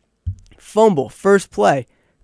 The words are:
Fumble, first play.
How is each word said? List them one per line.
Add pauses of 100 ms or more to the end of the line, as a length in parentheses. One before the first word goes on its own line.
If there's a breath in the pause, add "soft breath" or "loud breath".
(580)
Fumble,
first
play. (360)